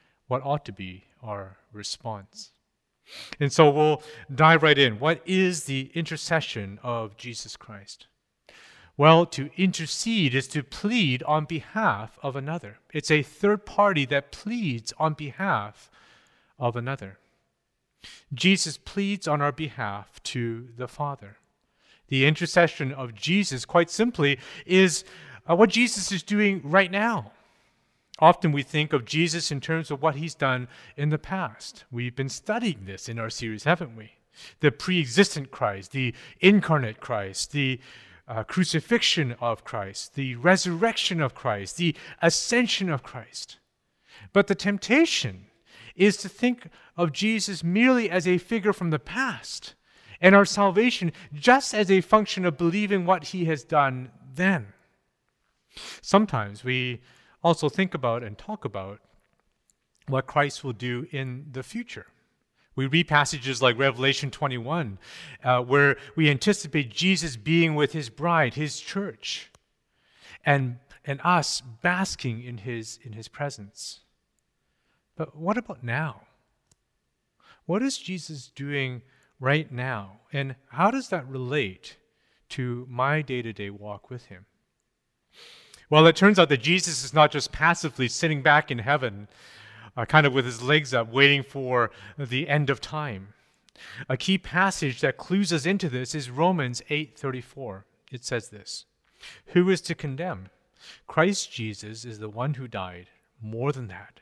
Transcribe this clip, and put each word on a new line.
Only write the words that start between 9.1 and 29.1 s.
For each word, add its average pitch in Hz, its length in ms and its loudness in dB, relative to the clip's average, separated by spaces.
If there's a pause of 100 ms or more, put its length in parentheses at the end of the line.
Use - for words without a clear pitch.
to 143 300 -6
intercede 180 760 0
is 127 160 0
to 147 140 -4
plead 190 600 0
on 151 220 0
behalf 147 800 -4
of 139 120 -6
another. 139 420 -10 (160)
It's 156 180 -2
a 151 120 4
third 208 420 -2
party 190 400 2
that 139 260 -2
pleads 190 680 -6
on 156 160 0
behalf 135 800 -6 (640)
of 120 180 -2
another. 120 420 -8 (1160)
Jesus 185 440 0
pleads 202 500 -4
on 147 140 0
our 143 100 0
behalf 113 720 -10
to 117 540 -8
the 123 100 -10
Father. 135 500 -10 (720)
The 135 180 4
intercession 156 680 2
of 127 220 -10
Jesus, 156 500 -2
quite 170 240 4
simply, 165 500 0 (260)
is, 185 380 4 (460)
uh, 170 60 4
what 202 160 8
Jesus 220 400 0
is 185 120 -4
doing 202 400 0
right 175 280 2
now. 202 400 -2 (880)
Often 165 340 6
we 143 100 -2
think 151 300 -2
of 131 100 2
Jesus 160 480 -2